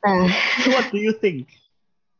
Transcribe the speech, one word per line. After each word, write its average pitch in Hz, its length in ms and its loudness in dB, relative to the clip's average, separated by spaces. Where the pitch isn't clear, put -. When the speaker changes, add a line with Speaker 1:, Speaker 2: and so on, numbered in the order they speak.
Speaker 1:
Nah. 185 240 2
Speaker 2:
What 254 240 0
do 202 80 -2
you 214 160 0
think? 165 320 -2